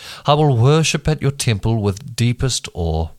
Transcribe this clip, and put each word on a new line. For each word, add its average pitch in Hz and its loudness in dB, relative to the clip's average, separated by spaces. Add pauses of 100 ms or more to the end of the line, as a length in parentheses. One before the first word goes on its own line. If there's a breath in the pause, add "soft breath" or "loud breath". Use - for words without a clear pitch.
(260 loud breath)
I 143 4
will 147 4
worship 147 2
at 156 0
your 139 0
temple 113 -2
with 101 -4
deepest 120 -2
awe. 80 -2